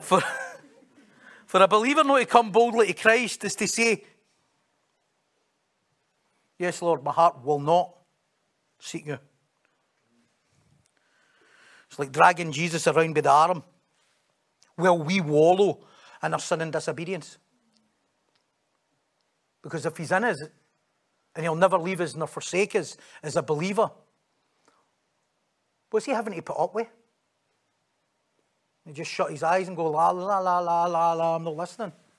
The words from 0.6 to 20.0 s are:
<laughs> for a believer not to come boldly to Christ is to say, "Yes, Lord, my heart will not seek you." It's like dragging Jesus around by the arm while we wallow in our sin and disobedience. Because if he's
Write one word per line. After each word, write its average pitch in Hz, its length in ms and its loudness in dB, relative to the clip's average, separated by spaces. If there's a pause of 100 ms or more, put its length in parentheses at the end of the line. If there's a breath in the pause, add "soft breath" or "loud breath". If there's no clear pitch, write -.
<laughs> - 600 -20
for 185 140 2
a 190 60 10
believer 247 380 2
not 269 140 4
to 226 80 0
come 226 260 4
boldly 233 340 4
to 185 60 -4
Christ 226 500 2
is 202 140 -6
to 208 100 -2
say, 226 380 0 (2500)
"Yes, 175 200 -4
Lord, 165 220 0
my 143 80 -4
heart 135 340 2
will 147 140 0
not 170 340 2 (880)
seek 156 280 -14
you." 143 120 -8 (2750 soft breath)
It's - 60 -14
like 139 120 -6
dragging 170 420 4
Jesus 165 340 -4
around 160 260 2
by 151 80 0
the 139 80 0
arm 156 340 4 (1120)
while 175 200 4
we 170 240 -2
wallow 165 600 4 (420 soft breath)
in 160 100 -2
our 156 80 -4
sin 165 220 -4
and 160 100 -6
disobedience. 165 640 -8 (2250)
Because 151 240 -10
if 160 140 -6
he's 160 120 -10